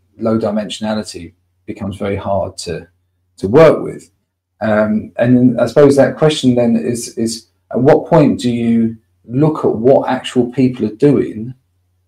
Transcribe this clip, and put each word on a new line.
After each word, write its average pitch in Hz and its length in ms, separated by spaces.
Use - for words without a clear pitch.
low 113 200
dimensionality 107 960
becomes 95 320
very 101 180
hard 98 440
to, - 280
to 95 120
work 135 340
with? - 300
Um, 107 560
and 123 200
then 123 240
I 120 60
suppose 143 300
that 131 200
question 151 380
then 120 220
is, 113 420
is 113 300
at 117 80
what 147 280
point 151 300
do 123 120
you 117 460
look 151 360
at 113 100
what 123 340
actual 127 440
people 127 340
are 107 80
doing, 120 580